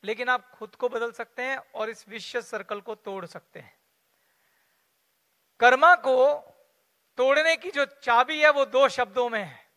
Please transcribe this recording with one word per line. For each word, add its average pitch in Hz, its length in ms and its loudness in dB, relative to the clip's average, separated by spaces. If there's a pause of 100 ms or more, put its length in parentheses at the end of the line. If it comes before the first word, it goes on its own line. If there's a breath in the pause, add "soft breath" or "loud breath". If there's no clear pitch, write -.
लेकिन 226 240 -6
आप 254 220 -2
खुद - 240 -18
को 247 140 -4
बदल 233 240 -4
सकते 233 300 -12
हैं 262 140 -6
और 220 340 -10
इस 214 180 -18
विशेष 220 360 -8
सर्कल 208 360 -10
को 214 140 -12
तोड़ 196 320 -12
सकते - 340 -20
हैं। - 180 -20 (1800)
कर्मा 262 340 6
को 269 400 2 (840)
तोड़ने 294 400 2
की 339 140 -12
जो 277 140 -2
चाबी 262 580 0
है, 302 80 6
वो 285 140 0
दो 262 240 2
शब्दों 240 400 -4
में 220 160 -6
है। - 320 -20